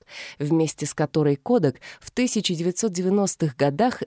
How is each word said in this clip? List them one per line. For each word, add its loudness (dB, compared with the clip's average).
вместе 0
с -2
которой 2
Kodak 0
в -20
тысяча 0
девятьсот -2
девяностых 0
годах 0